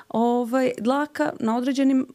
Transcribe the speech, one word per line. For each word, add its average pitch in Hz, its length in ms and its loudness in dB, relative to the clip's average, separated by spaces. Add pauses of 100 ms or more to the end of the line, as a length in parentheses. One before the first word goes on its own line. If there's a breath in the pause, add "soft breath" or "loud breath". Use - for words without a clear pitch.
ovaj, 240 720 0
dlaka 285 640 -2
na 226 160 0
određenim 262 580 2